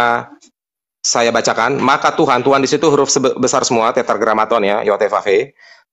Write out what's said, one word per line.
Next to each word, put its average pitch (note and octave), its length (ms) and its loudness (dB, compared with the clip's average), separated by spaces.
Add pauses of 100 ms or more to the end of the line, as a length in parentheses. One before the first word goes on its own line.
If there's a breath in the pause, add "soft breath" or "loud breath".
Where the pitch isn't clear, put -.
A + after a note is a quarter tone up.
(1000)
saya A#2 320 0
bacakan. A2+ 480 0
"Maka C#3+ 400 0
Tuhan," C3+ 240 2
Tuhan C3+ 160 2
di C3+ 80 0
situ D3+ 240 0
huruf C#3+ 160 2
sebe-, C3 320 -2
besar B2+ 240 0
semua, A#2+ 320 0
tetragrammaton A2 720 0
ya, G#2 160 0
Yotevave. G#2 720 0 (380 soft breath)